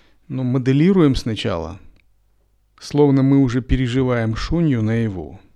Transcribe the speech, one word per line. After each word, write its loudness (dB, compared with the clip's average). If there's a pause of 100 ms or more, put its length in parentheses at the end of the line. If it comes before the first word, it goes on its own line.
(280)
ну, -6
моделируем 4
сначала, -6 (1000)
словно 2
мы 4
уже 0
переживаем -2
шунью -2
наяву. -4 (160)